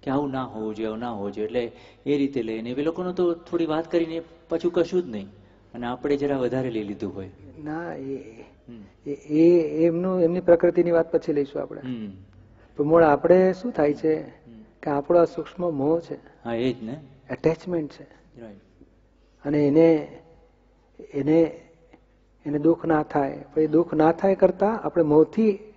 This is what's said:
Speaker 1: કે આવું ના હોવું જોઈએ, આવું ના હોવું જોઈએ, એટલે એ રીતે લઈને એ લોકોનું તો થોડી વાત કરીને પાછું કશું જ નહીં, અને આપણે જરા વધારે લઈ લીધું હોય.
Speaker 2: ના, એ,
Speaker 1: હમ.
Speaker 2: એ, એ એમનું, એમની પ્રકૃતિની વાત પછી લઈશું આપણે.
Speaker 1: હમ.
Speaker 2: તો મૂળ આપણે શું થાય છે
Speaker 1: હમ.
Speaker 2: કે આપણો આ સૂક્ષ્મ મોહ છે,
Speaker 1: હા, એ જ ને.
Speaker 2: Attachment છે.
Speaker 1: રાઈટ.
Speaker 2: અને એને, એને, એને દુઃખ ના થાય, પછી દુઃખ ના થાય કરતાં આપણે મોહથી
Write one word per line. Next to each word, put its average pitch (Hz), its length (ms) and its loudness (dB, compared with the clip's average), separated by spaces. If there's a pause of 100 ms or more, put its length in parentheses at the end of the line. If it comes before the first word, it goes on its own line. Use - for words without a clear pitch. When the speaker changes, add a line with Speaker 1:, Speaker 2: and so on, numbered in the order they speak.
Speaker 1:
કે 143 80 -8
આવું 139 200 -2
ના 131 120 -6
હોવું 110 320 -8
જોઈએ, 110 120 -6
આવું 110 120 -6
ના 120 120 -8
હોવું 101 220 -8
જોઈએ, 107 140 -6
એટલે 117 260 -6 (340)
એ 143 120 0
રીતે 139 240 -2
લઈને 113 280 -6
એ 131 120 -6
લોકોનું 180 320 -6
તો 175 200 0
થોડી 170 320 -6
વાત 160 260 -4
કરીને 165 300 -2 (260)
પાછું 170 240 -2
કશું 175 300 0
જ - 60 -8
નહીં, 101 180 -10 (480)
અને 120 120 -10
આપણે 127 300 -2
જરા 139 200 -2
વધારે 127 340 -2
લઈ 110 120 -6
લીધું 101 320 -8
હોય. 95 160 -12 (340)
Speaker 2:
ના, 160 300 -10
એ, 135 500 -12 (240)
Speaker 1:
હમ. 117 140 -20 (240)
Speaker 2:
એ, 139 40 -10
એ 156 580 4 (180)
એમનું, 180 340 0
એમની 175 200 2
પ્રકૃતિની 175 500 4
વાત 165 220 2
પછી 165 200 0
લઈશું 143 300 -2
આપણે. 120 180 -12
Speaker 1:
હમ. 117 300 -10 (680)
Speaker 2:
તો 147 80 0
મૂળ 165 180 6
આપણે 170 500 6
શું 240 200 -8
થાય 147 220 0
છે 156 260 -2
Speaker 1:
હમ. - 320 -18 (300)
Speaker 2:
કે 151 80 -6
આપણો 143 280 2
આ 170 60 8
સૂક્ષ્મ 165 460 -6
મોહ 151 300 -2
છે, - 140 -12
Speaker 1:
હા, - 400 -12
એ 120 180 -2
જ 113 100 -10
ને. 123 180 -10 (300)
Speaker 2:
Attachment 160 600 -4
છે. - 160 -20 (340)
Speaker 1:
રાઈટ. 104 200 -20 (840)
Speaker 2:
અને 147 220 2
એને, 156 420 4 (1040)
એને, 151 460 2 (840)
એને 147 120 -4
દુઃખ 165 280 2
ના 156 160 2
થાય, 143 420 -4 (100)
પછી 156 120 2
દુઃખ 160 280 0
ના 156 180 4
થાય 190 220 2
કરતાં 196 440 2
આપણે 165 240 0
મોહથી 160 560 4 (180)